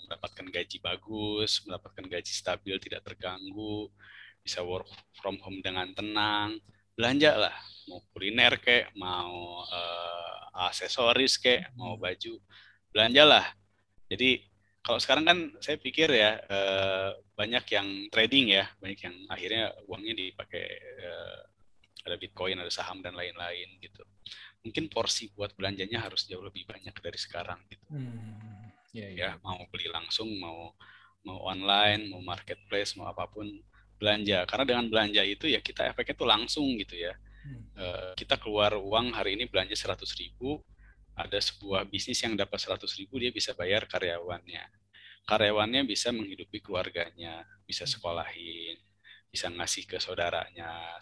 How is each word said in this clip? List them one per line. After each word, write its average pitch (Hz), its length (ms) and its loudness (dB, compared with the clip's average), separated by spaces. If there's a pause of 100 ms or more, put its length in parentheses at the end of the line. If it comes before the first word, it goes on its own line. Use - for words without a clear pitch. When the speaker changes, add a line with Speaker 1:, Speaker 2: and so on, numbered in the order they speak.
Speaker 1:
mendapatkan - 400 -12
gaji 90 380 -6
bagus, 104 800 -2
mendapatkan 92 400 -12
gaji 90 300 -8
stabil, 95 480 -2
tidak - 180 -10
terganggu, 101 880 -8 (560)
bisa - 160 -4
work 90 240 -4 (320)
from 98 240 -6
home 95 240 -10
dengan 92 320 -2
tenang, 104 640 0 (320)
belanja 139 400 6
lah, 104 240 2 (320)
mau - 240 -16
kuliner 120 480 4
kek, 120 320 4
mau, 90 800 -6
eh, 87 960 -4
aksesoris 120 720 4
kek, 123 400 4
mau 90 160 -4
Speaker 2:
Hmm. 90 80 -8
Speaker 1:
baju, - 300 -6 (580)
belanja 120 320 10
lah. 120 220 10 (680)
Jadi 120 400 2 (320)
kalau 117 160 0
sekarang 143 240 4
kan 175 140 8 (260)
saya 151 160 -2
pikir 156 320 4
ya, 107 320 8
eh, 98 640 2 (240)
banyak 113 400 -2
yang 101 160 2 (240)
trading 113 400 6
ya, 98 160 6 (160)
banyak 98 160 -10
yang 90 160 -10 (160)
akhirnya 95 400 -2 (160)
uangnya 95 240 -6
dipakai, 92 540 -8 (100)
eh, 85 640 -12 (640)
ada 87 160 -6
Bitcoin, 92 400 -4
ada 87 80 -6
saham 90 320 -6
dan 90 160 -10
lain-lain 87 640 -10
gitu. - 240 -20 (560)
Mungkin - 320 -6
porsi 113 400 -2
buat 101 240 -8
belanjanya 98 480 -4
harus 95 200 -4
jauh 92 160 -12
lebih 92 280 -14
banyak - 320 -16
dari 85 160 -8
sekarang 87 520 -8
gitu. - 200 -20
Speaker 2:
Hmm, 110 840 -12 (240)
iya, 104 160 -10
iya. 90 40 -14
Speaker 1:
Ya, 92 140 -2 (140)
mau 90 240 -6
beli 85 240 -6
langsung, 85 360 -4 (120)
mau, 82 320 -10 (520)
mau 92 240 -8
online, 101 600 4
mau 90 160 -10
marketplace, 98 720 -4
mau 90 120 -8
apapun, 101 520 -8 (400)
belanja. 104 480 4
Karena 120 160 2
dengan 123 240 2
belanja 104 360 4
itu 101 240 -2
ya 113 120 2
kita - 280 -2
efeknya 123 280 -4
tuh 135 120 2
langsung 117 360 2 (160)
gitu 92 160 -10
ya. 85 160 -4 (320)
Speaker 2:
Hmm. 123 200 -14 (120)
Speaker 1:
Eh, 92 440 -6
kita - 200 -2
keluar 104 360 4
uang 110 400 0
hari 98 200 -2
ini 123 120 -4
belanja 95 280 0
seratus - 400 -4
ribu, 131 440 -6 (520)
ada 90 280 -4
sebuah 98 440 -2
bisnis 98 400 -4
yang 117 80 0
dapat 98 240 0
seratus 95 400 -4
ribu, 101 240 -8
dia 120 120 -2
bisa 104 200 -2
bayar 95 320 0
karyawannya. 87 800 -4 (640)
Karyawannya 107 560 4
bisa 110 240 -2
menghidupi 104 560 -6
keluarganya, 85 800 -6 (240)
bisa - 160 -6
Speaker 2:
Hmm. - 80 -2
Speaker 1:
sekolahin, 85 880 -8 (540)
bisa 87 160 -4
ngasih 87 400 -4
ke 92 80 -4
saudaranya, 85 1040 -4